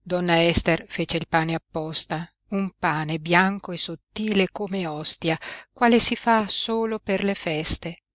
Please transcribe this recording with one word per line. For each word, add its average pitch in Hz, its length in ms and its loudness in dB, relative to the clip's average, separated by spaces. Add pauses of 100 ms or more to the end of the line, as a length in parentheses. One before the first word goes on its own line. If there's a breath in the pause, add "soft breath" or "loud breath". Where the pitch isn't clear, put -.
Donna 175 420 2
Ester 170 460 4
fece - 300 -2
il 165 100 -6
pane 165 260 0
apposta, 160 720 -4 (240)
un 196 280 -2
pane 156 400 -2
bianco 175 540 2
e 170 40 -6
sottile 196 760 -2
come 190 360 -6
ostia, 156 520 -2 (320 loud breath)
quale 233 300 4
si 226 160 2
fa 220 320 2
solo 226 500 -2
per 190 240 -2
le 196 120 0
feste 160 720 -4 (100)